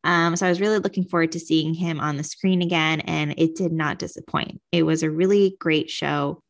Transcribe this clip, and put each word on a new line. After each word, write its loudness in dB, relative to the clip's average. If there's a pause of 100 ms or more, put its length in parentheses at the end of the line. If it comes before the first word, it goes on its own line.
Um, 2
so -2
I 4
was 0
really 2
looking -2
forward 0
to -6
seeing 0
him -4
on -2
the -4
screen 0
again, 0
and -2
it 2
did -2
not -2
disappoint. -8 (120)
It 4
was 2
a 0
really 4
great 0
show. -4